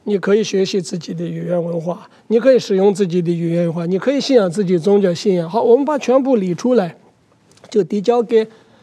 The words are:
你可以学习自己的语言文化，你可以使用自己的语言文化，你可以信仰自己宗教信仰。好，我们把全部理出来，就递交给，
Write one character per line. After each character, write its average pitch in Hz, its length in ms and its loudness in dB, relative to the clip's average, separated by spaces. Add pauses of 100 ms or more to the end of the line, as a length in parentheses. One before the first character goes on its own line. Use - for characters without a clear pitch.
你 208 120 -2
可 190 180 0
以 220 80 2
学 190 220 -2
习 190 160 -4
自 180 160 -10
己 165 160 -10
的 170 120 -8
语 165 220 -8
言 175 160 -2
文 170 160 -6
化， 165 300 -8 (180)
你 226 120 2
可 262 140 4
以 240 40 6
使 202 180 0
用 196 180 4
自 196 120 0
己 180 160 0
的 170 100 -2
语 170 220 -2
言 175 120 0
文 165 80 -2
化， 170 120 -6
你 180 140 -2
可 254 120 0
以 285 80 0
信 262 160 0
仰 196 140 4
自 196 140 -4
己 180 140 0
宗 202 240 2
教 180 120 0
信 185 220 0
仰。 170 140 -2
好， 214 120 -2
我 240 140 6
们 277 100 4
把 294 120 0
全 262 260 2
部 262 140 2
理 185 180 -2
出 247 200 0
来， 180 200 0 (760)
就 208 140 0
递 202 180 -4
交 240 220 2
给， 220 240 0 (360)